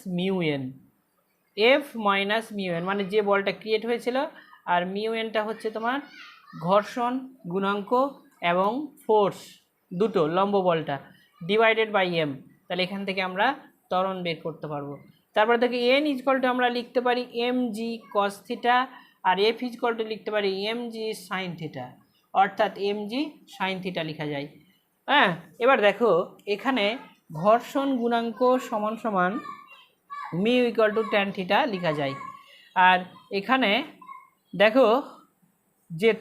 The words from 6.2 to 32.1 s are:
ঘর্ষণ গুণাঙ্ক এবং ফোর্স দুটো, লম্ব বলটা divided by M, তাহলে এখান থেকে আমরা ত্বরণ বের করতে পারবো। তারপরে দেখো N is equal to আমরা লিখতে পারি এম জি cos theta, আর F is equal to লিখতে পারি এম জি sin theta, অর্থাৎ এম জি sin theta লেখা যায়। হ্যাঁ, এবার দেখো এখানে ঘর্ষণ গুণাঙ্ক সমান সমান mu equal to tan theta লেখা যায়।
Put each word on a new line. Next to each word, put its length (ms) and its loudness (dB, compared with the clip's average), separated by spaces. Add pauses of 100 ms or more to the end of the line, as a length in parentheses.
ঘর্ষণ 460 2 (400)
গুণাঙ্ক 380 -2 (640)
এবং 180 2 (340)
ফোর্স 340 2 (640)
দুটো, 200 2 (160)
লম্ব 180 2 (140)
বলটা 280 0 (440)
divided 560 2
by 100 4 (220)
M, 20 -4 (360)
তাহলে 200 -2
এখান 220 -8
থেকে 200 -4
আমরা 180 0 (440)
ত্বরণ 340 0
বের 200 -4
করতে 280 -8
পারবো। 220 -8 (400)
তারপরে 280 4
দেখো 160 0 (220)
N 120 -2
is 80 -4
equal 220 2
to 120 0
আমরা 140 2 (100)
লিখতে 280 -2
পারি 160 2 (240)
এম 100 0 (200)
জি 140 -6 (220)
cos 220 0 (120)
theta, 300 0 (520)
আর 80 4 (180)
F 120 -8
is 100 -8
equal 220 -2
to 140 -4
লিখতে 220 -8
পারি 160 2 (200)
এম 100 -4 (140)
জি 100 -6 (220)
sin 240 -6 (100)
theta, 260 -10 (560)
অর্থাৎ 300 2 (160)
এম 100 -2 (120)
জি 100 -4 (340)
sin 300 -4
theta 260 -6
লেখা 220 -8
যায়। 140 -6 (600)
হ্যাঁ, 220 4 (340)
এবার 140 6 (100)
দেখো 220 4 (440)
এখানে 300 -2 (580)
ঘর্ষণ 460 2 (120)
গুণাঙ্ক 400 -2 (280)
সমান 340 -2
সমান 300 0 (1120)
mu 120 2 (160)
equal 260 2
to 60 0 (100)
tan 240 2
theta 220 0 (140)
লেখা 280 -2
যায়। 140 -2 (760)